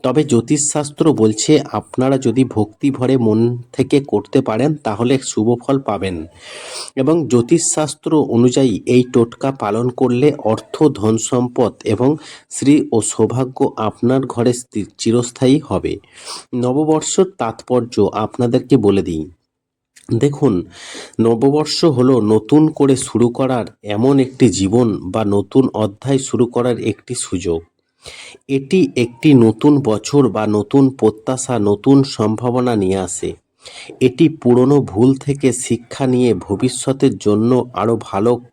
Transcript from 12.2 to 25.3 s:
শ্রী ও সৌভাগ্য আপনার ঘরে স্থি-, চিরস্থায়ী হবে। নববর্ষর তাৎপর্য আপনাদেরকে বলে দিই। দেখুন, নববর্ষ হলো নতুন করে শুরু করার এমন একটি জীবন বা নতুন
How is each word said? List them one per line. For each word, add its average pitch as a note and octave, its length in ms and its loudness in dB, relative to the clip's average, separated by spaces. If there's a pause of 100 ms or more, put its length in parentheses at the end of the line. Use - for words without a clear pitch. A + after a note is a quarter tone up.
শ্রী C#3 420 2
ও A2+ 100 2
সৌভাগ্য B2 760 -2
আপনার A#2+ 480 -2
ঘরে A#2+ 280 -2
স্থি-, G#2+ 320 -8 (120)
চিরস্থায়ী B2 640 0
হবে। F2 340 -4 (580)
নববর্ষর D3+ 680 0 (120)
তাৎপর্য A#2 760 -2
আপনাদেরকে A#2+ 640 0
বলে G2+ 240 2
দিই। D#2+ 280 -6 (840)
দেখুন, B2 500 0 (580)
নববর্ষ C#3 640 2
হলো B2+ 360 4
নতুন A2 460 4
করে C#3 280 2
শুরু A#2+ 340 0
করার B2+ 360 -2 (180)
এমন A#2 360 2
একটি B2 300 2
জীবন F#2+ 540 0
বা G#2 220 -4
নতুন G2+ 480 0